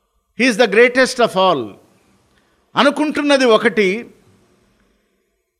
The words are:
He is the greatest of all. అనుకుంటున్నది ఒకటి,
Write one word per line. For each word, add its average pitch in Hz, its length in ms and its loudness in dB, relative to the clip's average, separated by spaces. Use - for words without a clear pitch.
He 247 120 2
is 190 60 0
the 226 120 4
greatest 240 480 2
of 233 120 0
all. 170 360 0
అనుకుంటున్నది 285 680 -2
ఒకటి, 214 680 0